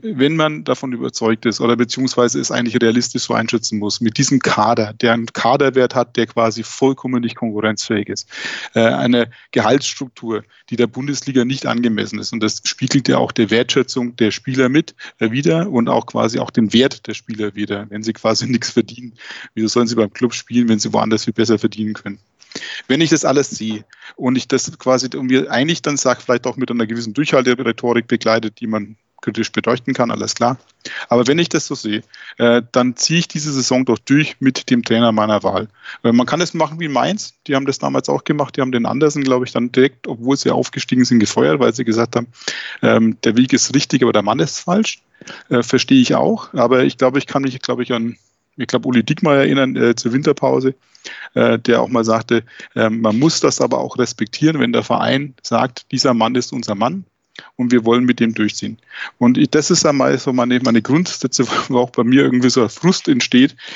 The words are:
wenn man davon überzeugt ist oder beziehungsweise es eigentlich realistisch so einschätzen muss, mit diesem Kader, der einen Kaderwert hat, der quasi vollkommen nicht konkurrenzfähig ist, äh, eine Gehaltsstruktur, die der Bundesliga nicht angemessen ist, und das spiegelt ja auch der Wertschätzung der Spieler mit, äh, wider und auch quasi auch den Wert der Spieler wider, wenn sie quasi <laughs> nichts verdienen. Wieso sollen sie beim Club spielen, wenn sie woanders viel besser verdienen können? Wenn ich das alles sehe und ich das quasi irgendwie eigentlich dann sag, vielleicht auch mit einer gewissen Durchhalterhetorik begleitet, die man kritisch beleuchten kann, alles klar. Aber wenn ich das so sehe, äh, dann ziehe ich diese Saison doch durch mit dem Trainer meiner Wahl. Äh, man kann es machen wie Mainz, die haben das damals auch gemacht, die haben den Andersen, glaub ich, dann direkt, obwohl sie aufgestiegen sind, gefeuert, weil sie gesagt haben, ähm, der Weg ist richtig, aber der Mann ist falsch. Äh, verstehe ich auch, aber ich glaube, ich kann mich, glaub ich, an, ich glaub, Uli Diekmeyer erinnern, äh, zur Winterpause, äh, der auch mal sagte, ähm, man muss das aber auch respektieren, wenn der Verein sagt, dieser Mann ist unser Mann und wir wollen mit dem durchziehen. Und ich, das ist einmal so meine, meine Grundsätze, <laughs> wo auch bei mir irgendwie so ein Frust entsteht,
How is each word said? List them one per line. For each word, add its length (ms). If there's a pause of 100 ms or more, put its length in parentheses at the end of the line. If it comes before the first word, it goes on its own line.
wenn 320
man 260
davon 300
überzeugt 540
ist 140
oder 140
beziehungsweise 640
es 140
eigentlich 280
realistisch 440
so 100
einschätzen 460
muss, 200
mit 160
diesem 220
Kader, 540
der 220
einen 120
Kaderwert 680
hat, 200
der 120
quasi 340
vollkommen 600
nicht 120
konkurrenzfähig 720
ist, 200 (460)
äh, 80
eine 460 (220)
Gehaltsstruktur, 960 (260)
die 60
der 100
Bundesliga 580
nicht 220
angemessen 540
ist, 120
und 80
das 240
spiegelt 440
ja 100
auch 140
der 180
Wertschätzung 640
der 160
Spieler 380
mit, 260 (240)
äh, 140
wider 360
und 200
auch 180
quasi 320
auch 120
den 220
Wert 360
der 60
Spieler 420
wider, 340
wenn 140
sie 80
quasi 340
<laughs> 20
nichts 220
verdienen. 440 (400)
Wieso 120
sollen 220
sie 80
beim 160
Club 220
spielen, 340
wenn 100
sie 140
woanders 320
viel 100
besser 240
verdienen 360
können? 260 (680)
Wenn 120
ich 100
das 140
alles 260
sehe 340 (320)
und 200
ich 120
das 300
quasi 340
irgendwie 360
eigentlich 340
dann 140
sag, 260
vielleicht 240
auch 100
mit 140
einer 160
gewissen 280
Durchhalterhetorik 920
begleitet, 540
die 60
man 300 (240)
kritisch 320
beleuchten 420
kann, 160
alles 240
klar. 240 (500)
Aber 180
wenn 120
ich 100
das 180
so 80
sehe, 280 (340)
äh, 240 (120)
dann 220
ziehe 260
ich 80
diese 240
Saison 340
doch 120
durch 420
mit 280
dem 140
Trainer 300
meiner 300
Wahl. 260 (340)
Äh, 100
man 140
kann 160
es 100
machen 260
wie 100
Mainz, 440 (140)
die 80
haben 100
das 140
damals 320
auch 140
gemacht, 320
die 40
haben 120
den 120
Andersen, 400
glaub 180
ich, 100
dann 200
direkt, 360
obwohl 280
sie 140
aufgestiegen 560
sind, 140
gefeuert, 380
weil 160
sie 100
gesagt 320
haben, 100 (560)
ähm, 420
der 120
Weg 180
ist 200
richtig, 280
aber 100
der 100
Mann 180
ist 180
falsch. 420 (480)
Äh, 140
verstehe 400
ich 120
auch, 380
aber 320
ich 140
glaube, 200
ich 80
kann 160
mich, 200
glaub 180
ich, 140
an, 240 (400)
ich 80
glaub, 180
Uli 180
Diekmeyer 360
erinnern, 360
äh, 220
zur 160
Winterpause, 600 (580)
äh, 260
der 220
auch 80
mal 160
sagte, 400 (320)
ähm, 240
man 180
muss 220
das 220
aber 160
auch 180
respektieren, 640
wenn 140
der 80
Verein 580
sagt, 520
dieser 200
Mann 220
ist 180
unser 220
Mann 300 (520)
und 160
wir 120
wollen 200
mit 160
dem 140
durchziehen. 440 (400)
Und 200
ich, 120
das 200
ist 160
einmal 320
so 140
meine, 280
meine 220
Grundsätze, 640
<laughs> 220
wo 100
auch 120
bei 140
mir 180
irgendwie 280
so 120
ein 60
Frust 400
entsteht, 480 (200)